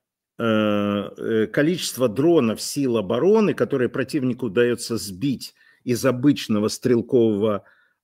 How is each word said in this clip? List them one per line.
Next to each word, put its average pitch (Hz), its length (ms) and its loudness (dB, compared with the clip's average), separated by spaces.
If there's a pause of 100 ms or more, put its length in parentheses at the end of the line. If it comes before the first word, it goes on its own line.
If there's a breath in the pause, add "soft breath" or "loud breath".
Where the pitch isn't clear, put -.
(380)
э, 117 60 -4
э, 107 1040 0
количество 147 600 0
дронов 131 520 2
сил 131 360 -2
обороны, 143 580 2
которые 127 340 0
противнику 127 580 -4
удаётся 117 520 0
сбить 101 560 -6 (300 soft breath)
из 117 200 -2
обычного 120 640 2
стрелкового 110 960 2 (400 soft breath)